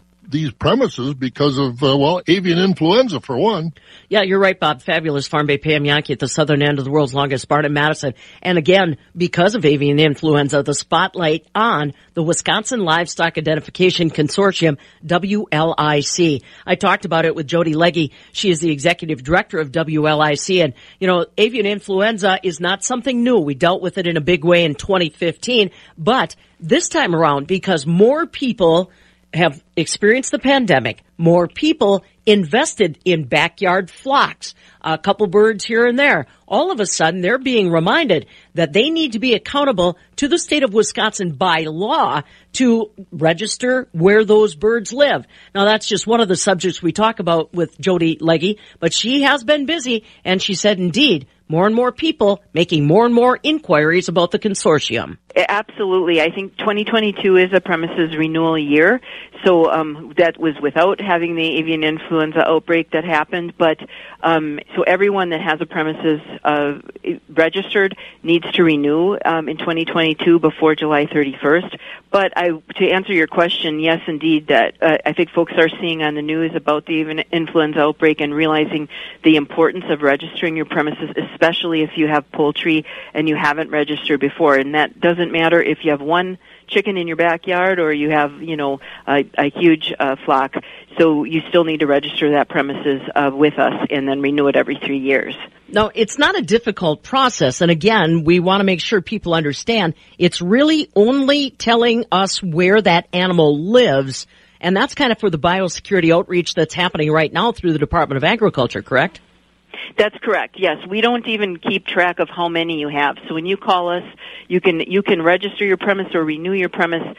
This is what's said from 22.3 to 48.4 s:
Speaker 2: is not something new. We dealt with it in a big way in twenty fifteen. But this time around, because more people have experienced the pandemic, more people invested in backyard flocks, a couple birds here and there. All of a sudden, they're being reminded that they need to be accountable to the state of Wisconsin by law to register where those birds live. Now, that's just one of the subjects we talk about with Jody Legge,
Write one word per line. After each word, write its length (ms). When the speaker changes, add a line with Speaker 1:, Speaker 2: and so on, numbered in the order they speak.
Speaker 2:
is 160
not 240
something 400
new. 160
We 160
dealt 260
with 160
it 100
in 100
a 40
big 240
way 200
in 100
twenty 340
fifteen. 600
But 380
this 300
time 260
around, 320
because 380
more 400
people 680
have 300
experienced 540
the 80
pandemic, 640
more 300
people 560
invested 800
in 180
backyard 640
flocks, 640
a 160
couple 280
birds 380
here 220
and 120
there. 300
All 220
of 120
a 40
sudden, 360
they're 160
being 340
reminded 540
that 180
they 160
need 240
to 60
be 140
accountable 640
to 100
the 100
state 260
of 100
Wisconsin 580
by 300
law 640
to 380
register 840
where 320
those 280
birds 380
live. 340
Now, 80
that's 240
just 180
one 140
of 80
the 80
subjects 460
we 100
talk 280
about 340
with 260
Jody 400
Legge, 380